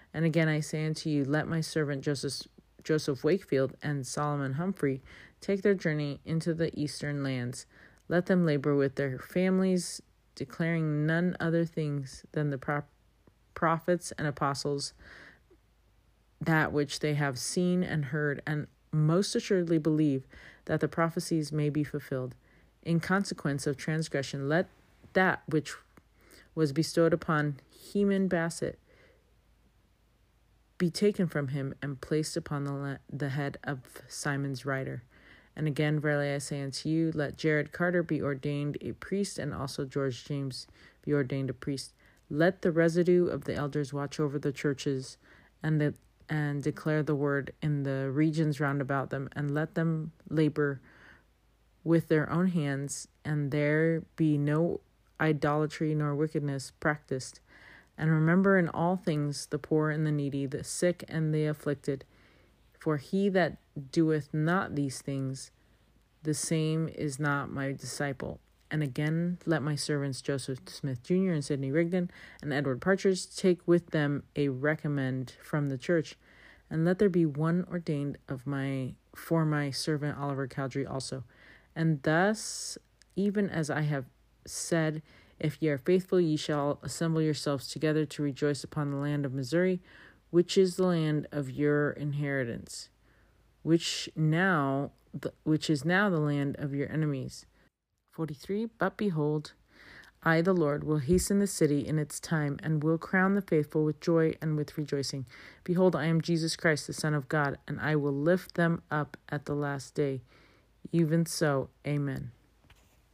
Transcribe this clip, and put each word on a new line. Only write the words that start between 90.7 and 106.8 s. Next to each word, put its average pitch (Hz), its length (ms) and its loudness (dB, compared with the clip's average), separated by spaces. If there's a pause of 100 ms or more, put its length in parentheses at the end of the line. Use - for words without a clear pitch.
the 185 100 2
land 156 460 2
of 139 180 -4
your 147 420 2
inheritance, 139 960 -4 (760)
which - 520 0
now, 156 760 2 (220)
the, - 200 -8 (100)
which 156 260 0
is 143 140 2
now 185 260 2
the 170 100 2
land 143 380 0
of 139 160 -4
your 139 180 -2
enemies. 139 540 -4 (640)
Forty-three, 190 680 -6
but 190 180 -2
behold, 151 560 0 (720)
I, 165 160 4
the 185 140 4
Lord, 147 320 2
will 151 140 2
hasten 180 400 4
the 202 80 4
city 147 380 2
in 156 140 0
its 151 220 -6
time, 147 420 0
and 156 180 0
will 160 160 2
crown 190 380 2
the 202 60 2
faithful 156 420 2
with 151 160 0
joy 165 420 2
and 156 140 0
with 147 220 -4
rejoicing. 139 480 -4 (400)
Behold, 180 320 4
I 139 80 0
am 165 160 4
Jesus 160 340 0
Christ, 156 320 0